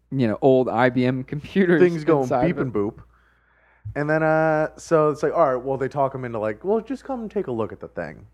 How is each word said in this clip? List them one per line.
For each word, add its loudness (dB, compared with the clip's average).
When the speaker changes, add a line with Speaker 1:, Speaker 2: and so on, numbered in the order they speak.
Speaker 1:
you 0
know, -2
old 4
I 2
B 0
M -2
computers 0
Speaker 2:
Things 2
going 4
Speaker 1:
inside 0
Speaker 2:
beep -2
Speaker 1:
of -6
it. -2
Speaker 2:
and -6
boop. -4
And -2
then, 2
uh, 2
so 2
it's -2
like, 0
all 2
right, -6
well, -4
they -4
talk -2
him -10
into, -8
like, -4
"Well, -2
just -12
come -8
take -6
a -6
look -4
at -18
the -14
thing. -12